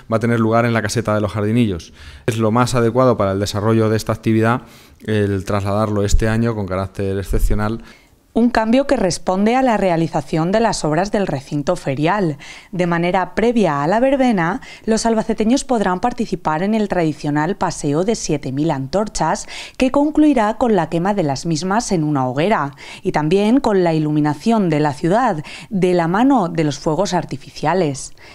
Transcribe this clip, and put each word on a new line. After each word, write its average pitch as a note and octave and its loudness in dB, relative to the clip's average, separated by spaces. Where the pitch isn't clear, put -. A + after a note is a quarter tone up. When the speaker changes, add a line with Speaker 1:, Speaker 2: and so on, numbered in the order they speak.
Speaker 1:
va A2+ 2
a A2 -4
tener A#2 0
lugar A2+ 2
en A#2 0
la A2+ 0
caseta G#2+ -2
de G#2 0
los G2+ -2
Jardinillos. G#2+ -2
Es A2 -2
lo A2 2
más B2 2
adecuado A#2+ 4
para G2 0
el G2 -2
desarrollo G#2+ 0
de A2 0
esta A2 -4
actividad A2+ 0
el G2+ 0
trasladarlo G2+ -2
este G#2 2
año A2+ 0
con G#2 -4
carácter F#2+ -4
excepcional. G#2 0
Speaker 2:
Un A#3 2
cambio A#3 2
que C#4 2
responde G3+ 0
a C4+ 2
la A#3+ 2
realización E3 0
de A3 2
las G#3 0
obras E3+ 0
del G3+ 0
recinto D3 -4
ferial. D#3 -2
De F3+ -2
manera F3 0
previa G3+ 2
a D3+ 0
la G#3 2
verbena, B3 2
los A3 0
albaceteños A3 0
podrán G3 0
participar F3+ -2
en G#3 0
el G#3+ 0
tradicional D#3 -2
paseo D#3+ -2
de A3 0
siete C#3+ -4
mil D3 0
antorchas, E3 -2
que B3+ 2
concluirá C#4+ 2
con A3+ 2
la D#3+ 0
quema F3 0
de G3 -2
las C#3 -2
mismas F3 -2
en E3+ 2
una C#3 0
hoguera, D3 -2
y F#3 -4
también G3 2
con G#3 2
la E3 2
iluminación D3+ 0
de D3+ 2
la D3 0
ciudad, F#3 0
de F3+ 2
la E3+ 2
mano G#3+ 2
de E3 -2
los D3 -2
fuegos E3+ -2
artificiales. D3 -4